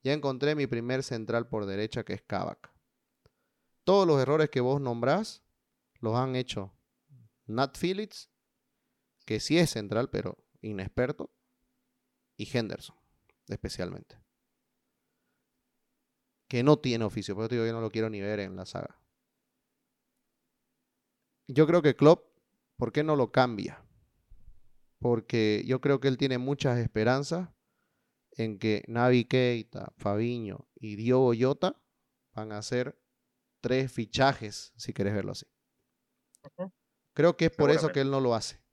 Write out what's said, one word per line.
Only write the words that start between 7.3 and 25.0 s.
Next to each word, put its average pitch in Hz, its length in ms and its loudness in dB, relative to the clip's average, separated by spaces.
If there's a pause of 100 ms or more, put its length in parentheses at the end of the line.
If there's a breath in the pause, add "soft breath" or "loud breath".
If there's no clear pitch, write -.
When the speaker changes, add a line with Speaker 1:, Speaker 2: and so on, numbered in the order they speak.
Speaker 1:
Nat 127 320 -4
Phillips, 190 520 -6 (960)
que 110 140 -4
sí 151 180 0
es 175 140 4
central, 107 380 -4
pero - 280 -6 (240)
inexperto, 107 720 -6 (1040)
y 107 180 -10
Henderson, - 400 -4 (520)
especialmente, 95 680 -10 (2250)
que 123 160 0
no 147 160 8
tiene 117 260 0
oficio, 101 300 -6
por 107 80 -4
eso 113 60 -4
te 120 60 -2
digo, 113 120 0
yo 113 60 -2
no 117 80 -6
lo 110 80 -4
quiero 110 200 -2
ni 107 120 -8
ver 104 200 -4
en 95 140 -10
la 92 100 -10
saga". - 340 -12 (2500)
Yo 139 180 6
creo 170 160 4
que 147 140 4
Klopp, 156 400 6 (420)
¿por 117 140 -2
qué 151 120 0
no 156 120 0
lo 127 160 0
cambia? 120 520 0 (1160)
Porque 113 680 0